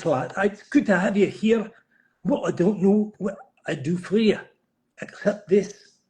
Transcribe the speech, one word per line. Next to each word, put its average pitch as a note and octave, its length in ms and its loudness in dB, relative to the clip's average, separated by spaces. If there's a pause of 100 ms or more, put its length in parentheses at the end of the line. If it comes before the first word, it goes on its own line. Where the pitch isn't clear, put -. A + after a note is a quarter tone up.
lad. D3 320 -2
It's G3+ 280 -2
good C#4 220 2
to F#3+ 120 2
have G3 180 0
you G3 120 4
here. A3 420 0 (540)
But B3 180 0
I E3+ 80 -4
don't F3 320 0
know G#3 360 2
what F#3+ 180 -6 (300)
I D#3 80 -4
do D3+ 220 -4
for F3+ 220 -2
you, G#3+ 220 2 (600)
except - 480 -6
this. F#3 240 2 (380)